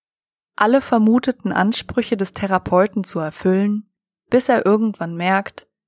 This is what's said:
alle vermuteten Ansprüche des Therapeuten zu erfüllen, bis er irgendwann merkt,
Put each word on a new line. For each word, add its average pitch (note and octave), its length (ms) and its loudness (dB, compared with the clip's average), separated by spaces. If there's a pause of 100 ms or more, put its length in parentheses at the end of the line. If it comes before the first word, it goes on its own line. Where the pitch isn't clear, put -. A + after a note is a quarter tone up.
(560)
alle A#3+ 240 2
vermuteten A#3 720 0
Ansprüche G#3+ 640 -2
des F#3+ 160 -4
Therapeuten F#3+ 720 0
zu - 140 -6
erfüllen, F#3+ 720 -2 (380)
bis B3 200 2
er A#3+ 160 2
irgendwann G3+ 520 0
merkt, F#3+ 500 -4 (220)